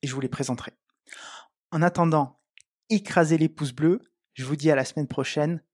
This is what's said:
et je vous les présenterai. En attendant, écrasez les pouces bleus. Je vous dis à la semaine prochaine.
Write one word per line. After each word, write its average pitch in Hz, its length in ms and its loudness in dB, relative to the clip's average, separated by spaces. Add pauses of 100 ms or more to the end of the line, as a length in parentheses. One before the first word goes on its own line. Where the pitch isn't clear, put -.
et 147 40 -4
je 131 60 -6
vous 135 80 -6
les 131 80 -4
présenterai. 123 440 -6 (960)
En 156 100 0
attendant, 165 580 2 (500)
écrasez 165 500 2
les 160 100 4
pouces 139 240 -6
bleus. 165 260 2 (340)
Je 131 120 -10
vous 139 100 -4
dis 147 140 0
à 147 60 6
la 131 100 0
semaine 147 220 -6
prochaine. 151 560 -2 (100)